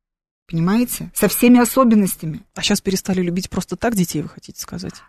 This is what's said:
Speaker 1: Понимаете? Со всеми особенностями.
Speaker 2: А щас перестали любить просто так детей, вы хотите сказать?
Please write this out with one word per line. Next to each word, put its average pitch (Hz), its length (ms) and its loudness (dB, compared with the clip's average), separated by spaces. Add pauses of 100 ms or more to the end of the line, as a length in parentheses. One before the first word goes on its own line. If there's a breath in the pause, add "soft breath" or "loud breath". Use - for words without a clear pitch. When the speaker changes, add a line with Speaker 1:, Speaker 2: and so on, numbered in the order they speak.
(480)
Speaker 1:
Понимаете? 180 680 -2
Со 208 120 0
всеми 240 320 6
особенностями. 214 840 2 (140)
Speaker 2:
А 185 60 -12
щас 202 180 0
перестали 190 440 -4
любить 175 260 -4
просто - 260 -8
так 233 200 -4
детей, 170 260 -2
вы 175 80 -10
хотите - 320 -20
сказать? 180 320 -12 (160)